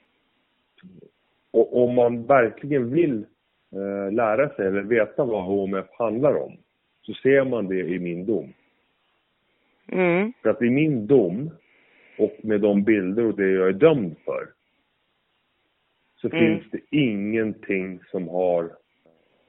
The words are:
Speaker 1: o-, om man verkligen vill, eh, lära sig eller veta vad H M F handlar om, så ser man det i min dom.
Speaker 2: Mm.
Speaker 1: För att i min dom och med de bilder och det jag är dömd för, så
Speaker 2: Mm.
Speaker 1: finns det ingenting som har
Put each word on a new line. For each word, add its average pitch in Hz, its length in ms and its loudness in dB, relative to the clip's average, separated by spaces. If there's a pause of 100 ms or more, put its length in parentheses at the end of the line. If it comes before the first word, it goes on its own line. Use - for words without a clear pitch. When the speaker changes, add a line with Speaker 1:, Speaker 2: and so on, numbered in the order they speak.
(1500)
Speaker 1:
o-, 120 320 4
om 123 120 0
man 120 300 0
verkligen 127 680 2
vill, 143 320 0 (480)
eh, 98 380 -6
lära 117 380 0
sig 98 180 -4
eller 98 140 -2
veta 107 420 0
vad 107 200 -4
H 98 200 -2
M 95 100 -4
F 95 120 -4 (120)
handlar 117 380 0
om, - 220 -8 (440)
så 107 120 -14
ser 135 320 2
man 113 220 -4
det 92 120 -2
i 87 200 -4
min 87 260 -8
dom. 87 280 -4 (1400)
Speaker 2:
Mm. 185 500 0
Speaker 1:
För 110 80 0
att 104 120 0
i 120 80 2
min 131 380 0
dom 120 420 2 (680)
och 107 260 0
med 107 180 0
de 101 220 4
bilder 104 420 2
och 104 100 -2
det 95 160 2
jag 95 160 2
är 95 60 2
dömd 107 420 2 (100)
för, 64 220 -8 (1700)
så 120 80 -4
Speaker 2:
Mm. 165 100 -2
Speaker 1:
finns 160 320 0
det - 260 -6
ingenting 101 1040 -4
som 92 240 -8
har 87 440 -2 (760)